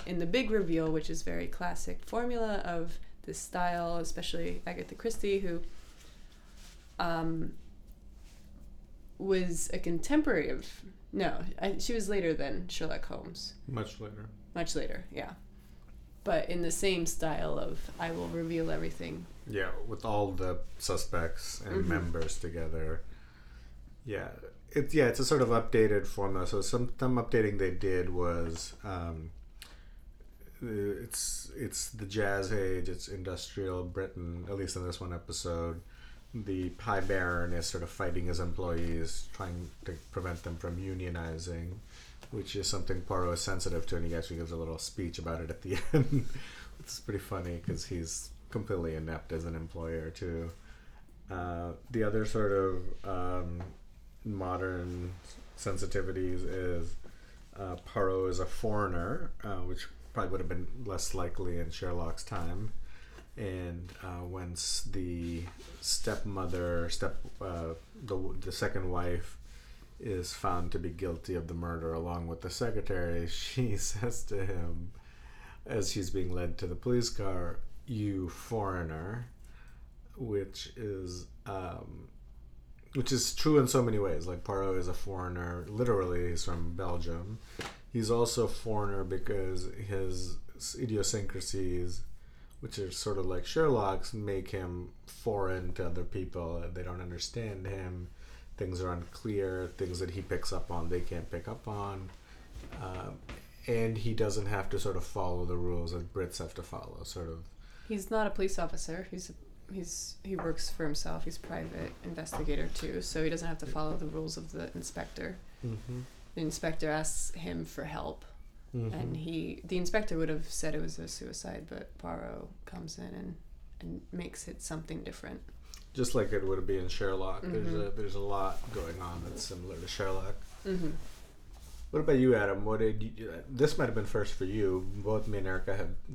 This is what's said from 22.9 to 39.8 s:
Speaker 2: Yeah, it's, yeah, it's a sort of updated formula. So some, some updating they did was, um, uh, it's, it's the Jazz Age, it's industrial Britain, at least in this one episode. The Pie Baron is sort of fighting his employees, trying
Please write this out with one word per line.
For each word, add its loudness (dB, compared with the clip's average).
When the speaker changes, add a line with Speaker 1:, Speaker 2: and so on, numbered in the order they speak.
Speaker 2:
Yeah, -4
it's, 4
yeah, 10
it's 2
a 6
sort 6
of 6
updated 6
formula. 2
So 2
some, 2
some 4
updating 4
they 4
did 4
was, 0
um, -4
uh, -4
it's, -4
it's -4
the -6
Jazz 2
Age, 2
it's -4
industrial -4
Britain, -4
at -2
least -2
in -4
this -4
one -4
episode. -2
The -2
Pie 0
Baron 4
is 2
sort -2
of -6
fighting 0
his 2
employees, 2
trying -6